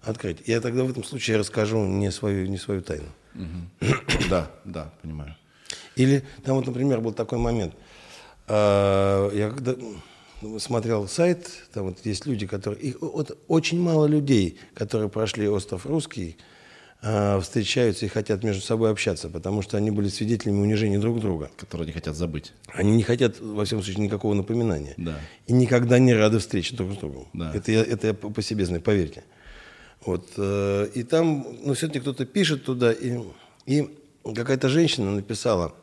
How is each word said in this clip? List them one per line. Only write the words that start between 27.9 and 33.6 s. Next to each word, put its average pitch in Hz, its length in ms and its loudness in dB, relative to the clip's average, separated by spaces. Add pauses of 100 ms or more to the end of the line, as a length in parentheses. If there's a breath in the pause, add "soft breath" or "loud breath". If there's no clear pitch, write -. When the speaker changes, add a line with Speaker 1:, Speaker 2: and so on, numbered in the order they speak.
Speaker 1:
я 110 60 2
по, 107 180 -8
по 107 100 -4
себе 104 240 -2
знаю, 85 160 -2
поверьте. 95 420 0 (840 loud breath)
Вот, 87 220 -4 (100)
э, 101 580 0
и 123 80 -4
там, 156 420 0 (180)
ну, 139 100 0
всё-таки 143 260 -2
кто-то 131 260 -4
пишет 156 400 0
туда, 123 280 2
и, 120 260 -2 (460 loud breath)